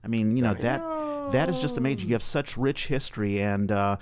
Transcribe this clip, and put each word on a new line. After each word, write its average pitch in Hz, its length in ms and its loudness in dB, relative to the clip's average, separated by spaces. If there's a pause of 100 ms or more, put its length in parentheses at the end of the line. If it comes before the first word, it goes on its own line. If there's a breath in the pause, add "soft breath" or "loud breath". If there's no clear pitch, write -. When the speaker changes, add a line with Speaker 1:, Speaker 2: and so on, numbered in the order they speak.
Speaker 1:
I 107 60 -10
mean, 113 280 2
you 127 60 4
know, 110 80 4
Speaker 2:
I 98 40 2
Speaker 1:
that, 127 260 0
Speaker 2:
know. 311 500 -6
Speaker 1:
that 160 180 4
is 170 100 -2
just 147 180 -2
amazing. 123 320 -2
You 120 60 4
have 110 80 -2
such - 340 -4
rich 135 300 0
history, 104 540 -2
and, 101 300 2
uh, 101 300 2